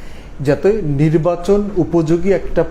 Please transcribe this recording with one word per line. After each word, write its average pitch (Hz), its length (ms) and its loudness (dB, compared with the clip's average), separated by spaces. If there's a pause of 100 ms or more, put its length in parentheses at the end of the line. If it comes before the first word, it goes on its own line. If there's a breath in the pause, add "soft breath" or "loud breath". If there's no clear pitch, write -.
(400 loud breath)
যাতে 190 420 0
নির্বাচন 165 920 0
উপযোগী 170 560 2
একটা 170 380 0